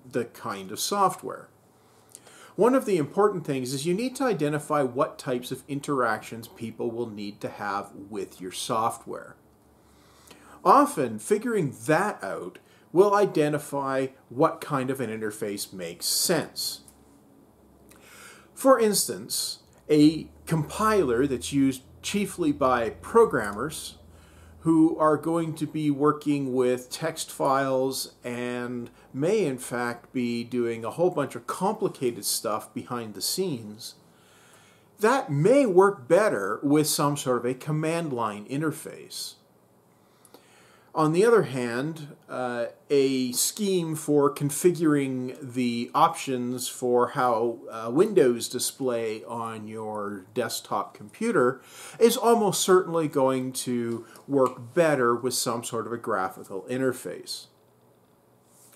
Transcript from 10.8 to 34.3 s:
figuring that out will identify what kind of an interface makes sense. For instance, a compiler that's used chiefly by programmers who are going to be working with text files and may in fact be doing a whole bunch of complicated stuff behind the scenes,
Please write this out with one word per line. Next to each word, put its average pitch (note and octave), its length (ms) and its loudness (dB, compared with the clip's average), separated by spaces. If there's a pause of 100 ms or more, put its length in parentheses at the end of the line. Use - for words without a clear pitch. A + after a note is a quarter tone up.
figuring G#3 560 0 (100)
that E3 400 0
out F2+ 340 -8 (320)
will G3+ 240 4
identify D3 920 0 (240)
what C#3 320 0
kind C3 260 -4
of C3+ 140 -4
an A2 80 -4
interface G#2+ 640 -6
makes E2+ 320 -8
sense. - 800 -2 (1700)
For C4 260 6
instance, - 800 -2 (320)
a D3+ 380 6 (180)
compiler D#3+ 800 2
that's B2+ 260 -4
used C3+ 300 2 (180)
chiefly F3+ 500 -2
by B2+ 380 2
programmers B2+ 1080 0 (640)
who E3 360 6
are D#3 220 4
going D#3+ 360 -2
to D3+ 120 -4
be D3+ 240 -2
working C#3+ 640 2
with B2 340 2
text - 420 -6
files C3+ 840 0 (100)
and B2 640 -8 (240)
may F3 320 0
in C3+ 140 -4
fact A#2+ 520 -6
be A#2+ 320 -2
doing A#2 400 -4
a A2 100 -8
whole E3+ 180 2
bunch C3+ 240 -4
of A#2+ 120 -14
complicated E3+ 800 -4
stuff - 480 -4
behind A#2 400 -8
the F#2+ 80 -12
scenes, A2+ 760 -6 (1040)